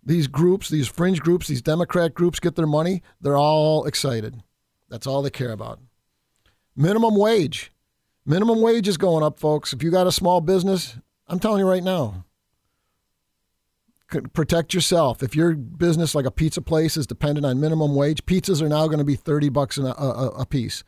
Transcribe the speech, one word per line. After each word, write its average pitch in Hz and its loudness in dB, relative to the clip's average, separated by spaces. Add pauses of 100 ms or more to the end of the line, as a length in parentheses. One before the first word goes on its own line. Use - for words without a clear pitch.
these 151 2
groups, 170 2
these 147 0
fringe 175 0
groups, 165 0
these 131 -4
Democrat 165 0
groups 170 0
get 170 -2
their 165 0
money, 160 0 (200)
they're 143 2
all 156 4
excited. 123 -4 (480)
That's 117 -12
all 135 -2
they 139 -4
care 123 -6
about. 110 -12 (960)
Minimum 208 2
wage. 202 0 (540)
Minimum 220 2
wage 226 2
is 185 0
going 160 2
up, 151 -2
folks. 151 -2
If 123 -8
you 160 0
got 180 4
a 180 2
small 180 2
business, 180 0 (300)
I'm 180 -4
telling 208 0
you 190 2
right 185 2
now, 123 -4 (1900)
c-, 160 -4 (140)
protect 165 0
yourself. 160 2
If 127 -4
your 165 2
business, 156 -2
like 143 0
a 131 -2
pizza 160 -2
place, 160 0
is 139 -4
dependent 147 -2
on 131 0
minimum 156 0
wage, 143 0
pizzas 180 0
are 156 0
now 151 2
gonna 151 0
be 143 0
thirty 147 0
bucks 139 -2
an, 135 -2
a, - -2
a, 127 -4 (140)
a 117 -4
piece. - -4